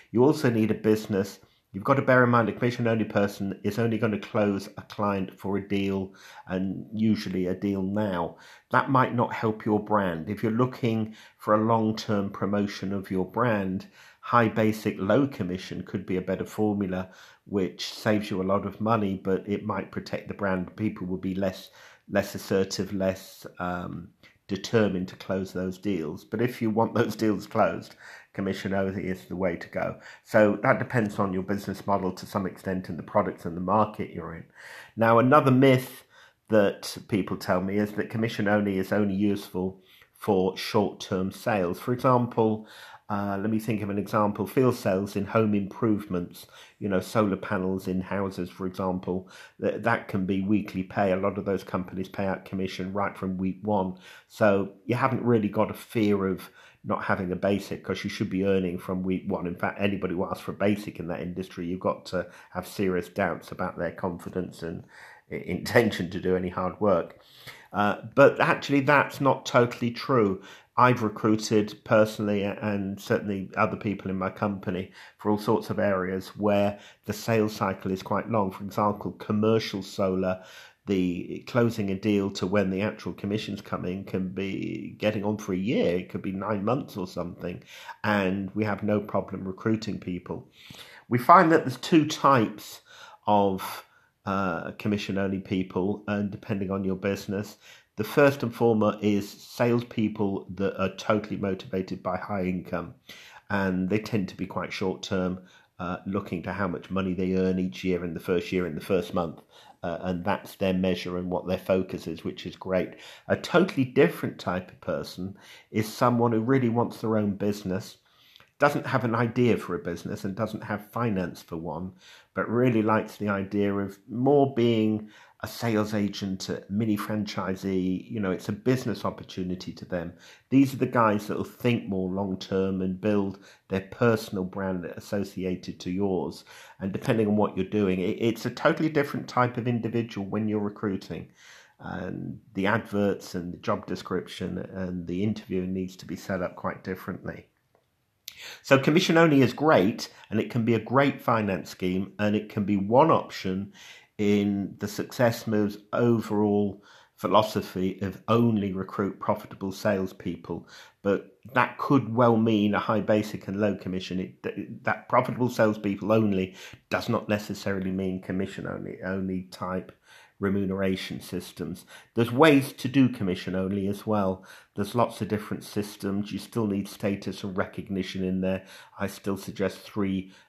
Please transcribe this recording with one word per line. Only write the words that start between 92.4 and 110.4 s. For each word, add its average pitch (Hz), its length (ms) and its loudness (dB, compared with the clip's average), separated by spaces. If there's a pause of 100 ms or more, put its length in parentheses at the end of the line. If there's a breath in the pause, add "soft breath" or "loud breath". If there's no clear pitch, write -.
of, 101 580 0 (400 soft breath)
uh, 95 540 -2
commission-only 98 600 -2
people, 95 680 -4
and 104 240 -2
depending 98 400 -4
on 98 120 -2
your 95 120 0
business. 98 640 -4 (380 loud breath)
The 107 80 -2
first 139 400 4
and 113 120 -4
foremost 107 480 2
is 101 260 2
salespeople 113 1300 0
that 98 260 -2
are 95 140 0
totally 104 400 0
motivated 95 640 -4
by 90 160 -4
high 98 280 -4
income, 87 480 -4 (560 loud breath)
and 95 400 0
they 104 100 2
tend 101 300 -2
to - 80 -16
be 92 80 -6
quite 87 260 -6
short-term, 92 680 -4 (400 loud breath)
uh, 90 260 -6
looking 95 380 -4
to 92 100 -6
how 95 140 -2
much - 220 -6
money 95 240 -2
they 92 220 0
earn 92 240 2
each 92 240 -4
year 90 220 0
in 85 80 -6
the 85 60 -6
first 87 320 -2
year, 90 140 0
in 78 100 -6
the - 60 -8
first 92 320 0
month, 85 280 -2 (420 loud breath)
uh, 85 180 -4
and 90 220 -2
that's - 320 -2